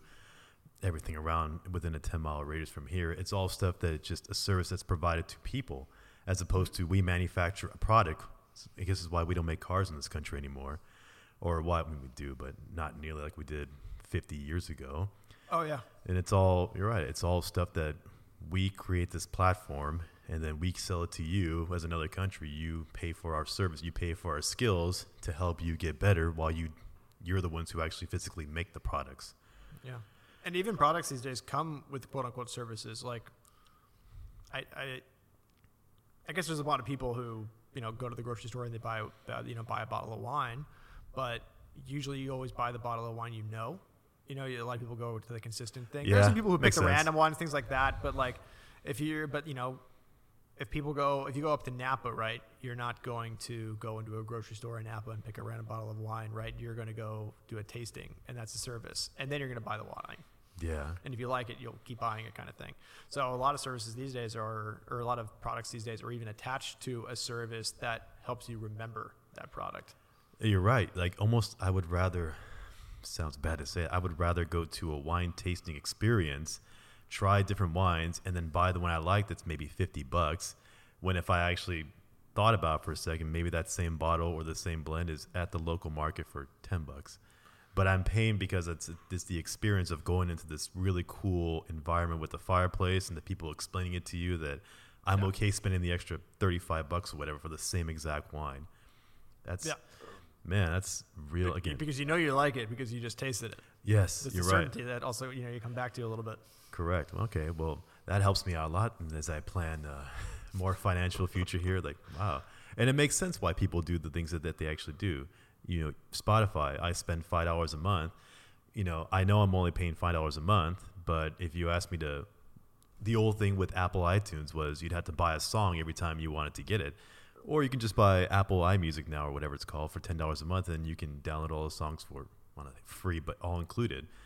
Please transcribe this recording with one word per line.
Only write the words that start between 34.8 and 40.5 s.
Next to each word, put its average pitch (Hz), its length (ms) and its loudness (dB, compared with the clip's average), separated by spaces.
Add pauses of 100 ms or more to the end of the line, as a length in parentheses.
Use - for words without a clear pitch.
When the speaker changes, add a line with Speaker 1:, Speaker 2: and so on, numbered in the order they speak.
Speaker 2:
I 160 40 -10
guess 165 140 -2
there's 160 140 -2
a 143 40 -4
lot 143 160 2
of 113 60 -8
people 127 280 -2
who, 113 320 -6 (280)
you 135 60 -6
know, 113 120 -6
go 123 160 -8
to 120 60 -6
the 120 80 -10
grocery 117 260 -8
store 123 160 -6
and 117 100 -6
they 113 40 -8
buy, 113 220 -4
uh, 120 440 -8
you 120 100 -8
know, 113 80 -8
buy 113 200 -2
a 110 40 -4
bottle 113 260 -4
of 110 80 -8
wine, 127 440 -4 (500)